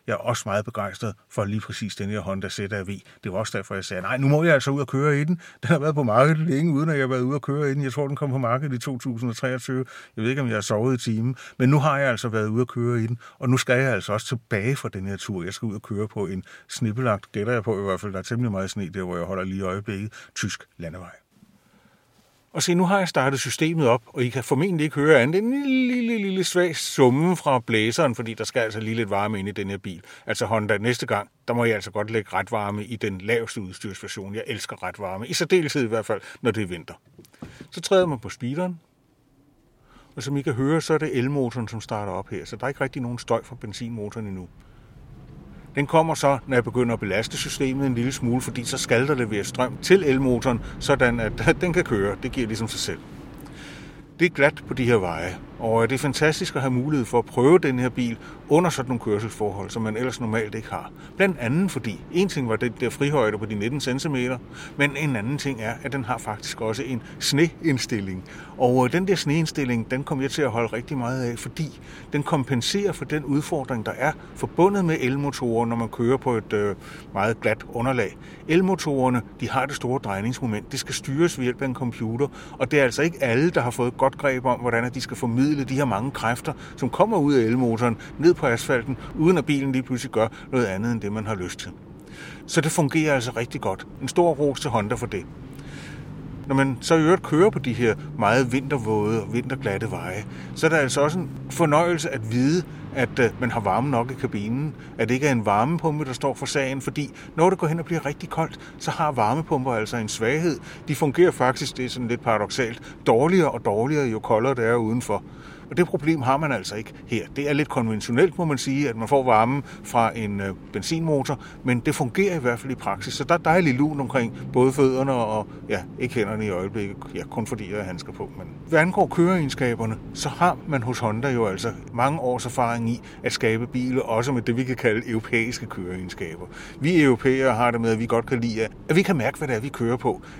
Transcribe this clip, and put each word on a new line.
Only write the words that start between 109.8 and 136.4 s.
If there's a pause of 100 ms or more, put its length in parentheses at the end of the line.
en
svaghed. (280)
De
fungerer
faktisk,
det
er
sådan
lidt
paradoksalt, (120)
dårligere
og
dårligere,
jo
koldere
det
er
udenfor. (460)
Og
det
problem
har
man
altså
ikke (140)
her.
Det
er
lidt
konventionelt,
må
man
sige,
at
man
får
varmen (200)
fra
en,
øh, (200)
benzinmotor, (240)
men
det
fungerer
i
hvert
fald
i
praksis.
Så
der
er
dejlig
lun
omkring (200)
både
fødderne
og, (220)
ja, (200)
ikke
hænderne
i
øjeblikket. (180)
Ja,
kun
fordi
jeg
har
handsker
på.
Men (220)
hvad
angår
køreegenskaberne, (180)
så
har (100)
man
hos
Honda
jo
altså (220)
mange
års
erfaring
i (220)
at
skabe
biler,
også
med
det,
vi
kan
kalde
europæiske
køreegenskaber. (360)